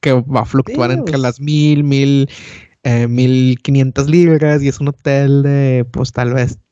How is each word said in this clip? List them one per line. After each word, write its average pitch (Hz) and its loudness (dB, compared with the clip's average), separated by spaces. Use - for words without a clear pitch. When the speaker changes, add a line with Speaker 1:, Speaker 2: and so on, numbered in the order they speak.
Speaker 1:
que 139 0
va 127 0
a 110 -4
fluctuar 135 -2
Speaker 2:
Sí, 131 -2
Speaker 1:
entre 202 -6
Speaker 2:
pues. 139 -2
Speaker 1:
las 123 -4
mil, 147 0
mil, 139 0
eh, 120 0
mil 127 0
quinientas 139 -2
libras 156 2
y 139 0
es 135 -4
un 143 -2
hotel 139 0
de, 135 0
pues, 127 -6
tal 123 -2
vez 131 -4